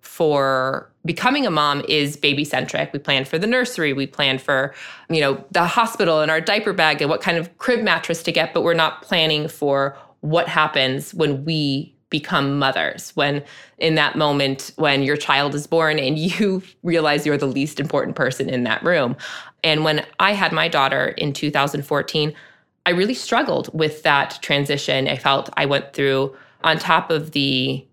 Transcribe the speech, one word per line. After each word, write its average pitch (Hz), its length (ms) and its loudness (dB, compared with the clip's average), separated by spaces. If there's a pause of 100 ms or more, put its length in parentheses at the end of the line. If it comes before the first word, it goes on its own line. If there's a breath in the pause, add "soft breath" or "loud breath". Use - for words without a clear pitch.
for 135 880 0 (160)
becoming 254 400 0
a 190 60 2
mom 147 360 2
is 147 300 0
baby-centric. 143 760 -2
We 147 40 -6
plan 139 280 0
for 165 120 -4
the 180 80 0
nursery, 233 480 0
we 135 140 -4
plan 135 320 0
for, 135 340 0 (340 loud breath)
you 160 140 0
know, 139 300 0
the 175 140 2
hospital 175 560 2
and 151 100 2
our 160 100 2
diaper 208 320 0
bag 156 260 2
and 143 120 0
what 120 100 -2
kind 170 160 0
of 165 220 -6
crib 240 240 0
mattress 165 400 0
to 165 80 -2
get, 165 240 0
but 160 80 2
we're 170 100 2
not 160 300 0
planning 156 440 0
for 139 480 0 (260 loud breath)
what 156 260 0
happens 143 680 0
when 143 320 -2
we 147 500 -2 (140)
become 143 480 -2
mothers, 135 580 -2
when 143 280 0 (340 loud breath)
in 160 180 0
that 147 200 2
moment 143 640 0
when 139 260 2
your 147 140 0
child 143 360 0
is 147 140 -4
born 156 320 2
and 139 200 0
<laughs> - 0 -
you 185 440 0 (200)
realize 156 420 2
you're 147 120 2
the 143 80 0
least 135 340 -2
important 139 360 -2
person 131 340 -2
in 127 140 -2
that 110 200 -2
room. 139 340 2 (460 loud breath)
And 156 200 2
when 156 220 2 (140)
I 190 120 4
had 190 220 0
my 160 140 2
daughter 139 420 2
in 147 240 -4
two 147 180 -4
thousand 139 340 -2
fourteen, 151 480 -2 (520 loud breath)
I 180 60 2
really 196 240 0
struggled 233 580 -2
with 151 300 -2
that 143 380 0
transition. 139 680 0
I 143 100 -2
felt 135 400 0
I 147 80 0
went 139 280 -2
through, 135 420 0 (280 loud breath)
on 160 140 4
top - 320 0
of 160 220 -2
the 135 600 0